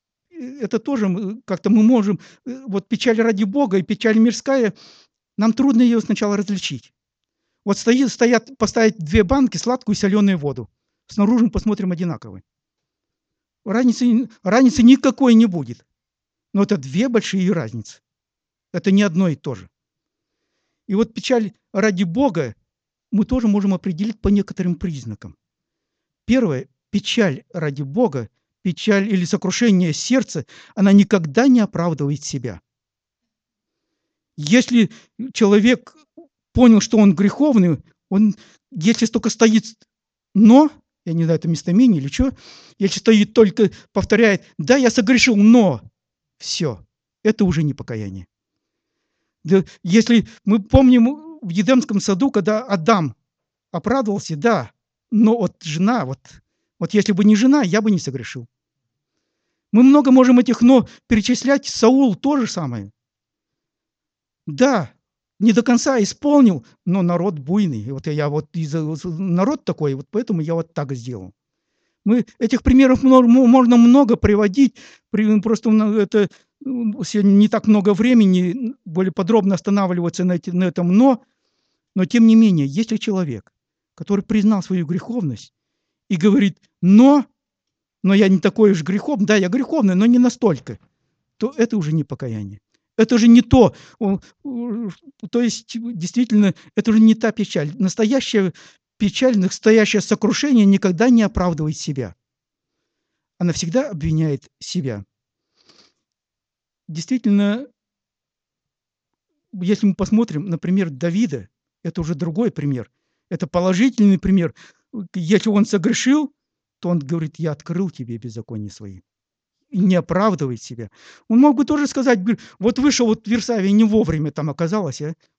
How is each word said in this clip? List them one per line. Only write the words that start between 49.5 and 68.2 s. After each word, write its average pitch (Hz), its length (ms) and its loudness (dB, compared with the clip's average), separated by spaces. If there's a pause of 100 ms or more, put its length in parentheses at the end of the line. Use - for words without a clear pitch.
если 226 460 2 (160)
мы 208 180 0
помним 269 800 2
в 196 80 -10
Едемском 208 500 0
саду, 208 320 -2
когда 214 320 -2
Адам 185 520 -2 (560)
оправдывался: 202 640 -4
"Да, 151 360 -2 (380)
но 226 280 2
вот 202 240 -4
жена, 175 440 -4
вот, 131 140 -10 (600)
вот 170 140 -8
если 208 180 0
бы 196 140 0
не 214 100 6
жена, 262 260 2
я 202 200 -2
бы 220 100 0
не 185 80 0
согрешил". 123 480 -12 (1200)
Мы 226 120 4
много 277 280 6
можем 254 280 6
этих 240 220 -2
"но" 247 260 4 (200)
перечислять. 247 580 -2
Саул 254 500 2
то 285 220 -2
же 233 100 -2
самое. 117 440 -10 (1600)
Да, 175 440 0 (480)
не 214 140 4
до 233 80 2
конца 240 400 0
исполнил, 240 640 2 (200)
но 190 180 -2
народ 175 360 -2
буйный. 151 420 -4
И 113 100 -10
вот 135 160 -10
я, 151 60 -6
я 147 160 -4